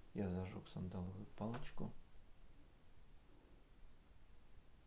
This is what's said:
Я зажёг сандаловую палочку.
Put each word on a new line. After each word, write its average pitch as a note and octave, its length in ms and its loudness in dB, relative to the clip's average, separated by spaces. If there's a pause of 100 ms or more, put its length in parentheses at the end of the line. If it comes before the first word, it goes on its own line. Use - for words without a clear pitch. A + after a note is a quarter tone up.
(140)
Я G2 160 6
зажёг F#2 380 4
сандаловую F#2+ 580 2 (120)
палочку. - 540 6 (3000)